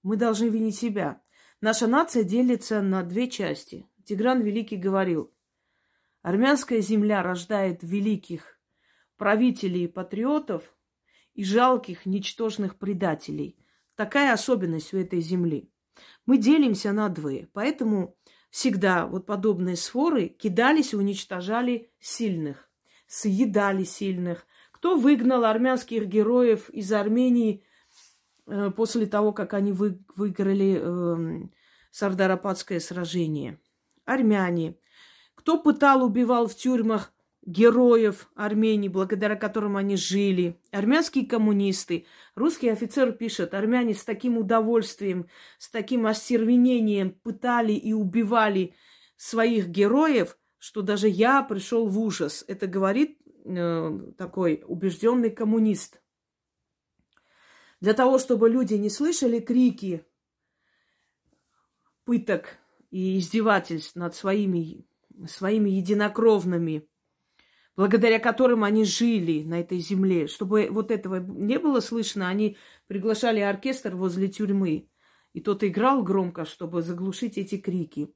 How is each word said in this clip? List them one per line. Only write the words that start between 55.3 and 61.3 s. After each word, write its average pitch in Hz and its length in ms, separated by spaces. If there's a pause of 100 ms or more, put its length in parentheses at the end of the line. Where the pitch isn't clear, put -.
коммунист. 220 720 (1800)
Для 208 140
того, 262 240
чтобы 226 300
люди 233 260
не 208 140
слышали 254 520
крики 233 680 (2000)